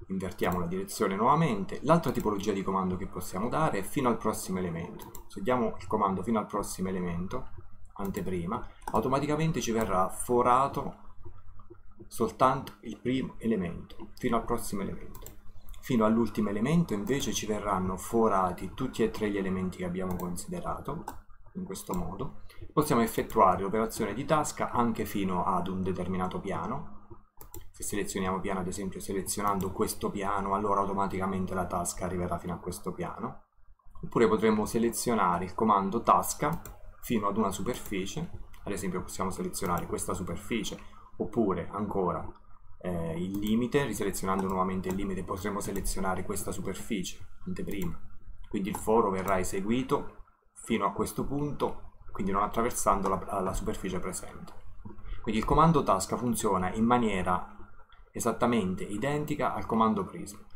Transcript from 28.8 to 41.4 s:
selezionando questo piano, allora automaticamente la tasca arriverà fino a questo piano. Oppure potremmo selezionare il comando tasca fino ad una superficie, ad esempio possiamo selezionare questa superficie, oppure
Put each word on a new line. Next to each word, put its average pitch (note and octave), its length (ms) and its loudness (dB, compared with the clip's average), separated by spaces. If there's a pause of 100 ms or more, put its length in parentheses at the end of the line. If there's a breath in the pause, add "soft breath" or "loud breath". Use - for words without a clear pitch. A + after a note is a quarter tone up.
selezionando G2 720 0
questo G#2 380 -2
piano, G2 440 0
allora G2+ 260 4
automaticamente F#2+ 760 0
la F#2 120 0
tasca F2 380 -2
arriverà F2 320 0
fino F2 160 -4
a E2+ 60 -4
questo F2+ 340 -6
piano. F2+ 520 -8 (580)
Oppure A#2 260 4
potremmo G#2+ 380 4
selezionare G#2+ 800 2
il F2 80 -8
comando G#2 480 4
tasca A#2 580 4 (400)
fino G2+ 280 0
ad G2+ 100 0
una G#2 120 2
superficie, G#2 800 -4 (320)
ad G2+ 100 -2
esempio F#2 280 -2
possiamo F#2+ 300 -4
selezionare F2+ 560 -2
questa G#2 260 -4
superficie, F2+ 680 -4 (380 loud breath)
oppure F#2 560 0